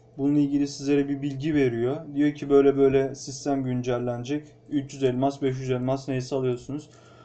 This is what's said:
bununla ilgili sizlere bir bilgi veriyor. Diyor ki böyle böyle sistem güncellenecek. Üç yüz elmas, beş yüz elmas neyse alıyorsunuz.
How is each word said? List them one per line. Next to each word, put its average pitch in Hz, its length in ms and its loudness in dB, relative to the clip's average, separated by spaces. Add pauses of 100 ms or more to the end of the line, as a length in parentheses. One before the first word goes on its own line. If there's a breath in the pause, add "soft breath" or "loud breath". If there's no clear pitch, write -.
(180)
bununla 143 220 2
ilgili 143 280 2
sizlere 139 420 0
bir 139 120 -4
bilgi 143 340 -4
veriyor. 139 600 0
Diyor 147 180 2
ki 143 160 -8
böyle 139 280 8
böyle 135 380 4
sistem 139 480 -6
güncellenecek. 123 840 -4 (220)
Üç 135 240 -4
yüz 139 100 -6
elmas, 135 380 0
beş 131 180 -2
yüz 131 120 -4
elmas 131 360 -2
neyse 131 280 -4
alıyorsunuz. 131 540 -4 (360 soft breath)